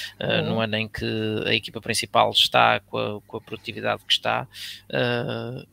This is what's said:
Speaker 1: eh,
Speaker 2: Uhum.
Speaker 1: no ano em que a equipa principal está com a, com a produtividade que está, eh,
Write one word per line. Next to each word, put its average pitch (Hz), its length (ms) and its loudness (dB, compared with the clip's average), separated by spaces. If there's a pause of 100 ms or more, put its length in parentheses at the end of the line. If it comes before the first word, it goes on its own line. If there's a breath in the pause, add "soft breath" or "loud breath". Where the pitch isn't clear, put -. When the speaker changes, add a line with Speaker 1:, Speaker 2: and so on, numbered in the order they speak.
(200 loud breath)
Speaker 1:
eh, 110 220 0
Speaker 2:
Uhum. 107 80 0
Speaker 1:
no 110 120 0
ano 107 140 -2
em 110 120 -2
que - 180 -8 (400)
a 107 80 0
equipa 110 280 -2
principal 110 500 2
está 117 500 6
com - 160 -8
a, 107 240 -4
com - 160 -12
a 107 40 -10
produtividade 110 640 -6
que - 80 0
está, 117 340 0 (420 loud breath)
eh, 120 840 -2